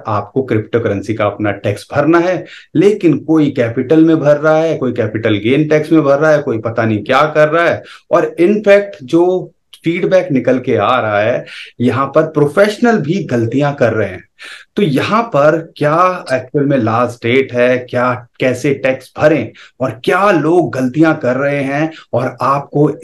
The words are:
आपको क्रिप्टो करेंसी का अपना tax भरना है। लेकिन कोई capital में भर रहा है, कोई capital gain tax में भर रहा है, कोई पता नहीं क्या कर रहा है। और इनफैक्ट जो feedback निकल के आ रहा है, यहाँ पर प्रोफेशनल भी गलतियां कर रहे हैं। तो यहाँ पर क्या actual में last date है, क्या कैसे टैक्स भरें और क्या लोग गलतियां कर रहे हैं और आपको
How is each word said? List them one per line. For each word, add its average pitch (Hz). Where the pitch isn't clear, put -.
आपको 107
क्रिप्टो 110
करेंसी 101
का 107
अपना 104
tax 107
भरना 147
है। 175
लेकिन 185
कोई 156
capital 127
में 160
भर 147
रहा 156
है, 160
कोई 127
capital 110
gain 135
tax 151
में 160
भर 139
रहा 156
है, 147
कोई 120
पता 113
नहीं 107
क्या 131
कर 151
रहा 165
है। 135
और 156
इनफैक्ट 202
जो 170
feedback 180
निकल 127
के 120
आ 110
रहा 107
है, 127
यहाँ 123
पर 151
प्रोफेशनल 202
भी 170
गलतियां 127
कर 117
रहे 104
हैं। 95
तो 208
यहाँ 160
पर 160
क्या 170
actual 139
में 139
last 113
date 123
है, 123
क्या 123
कैसे 131
टैक्स -
भरें 143
और 131
क्या 185
लोग 156
गलतियां 131
कर 127
रहे 143
हैं 143
और 127
आपको 143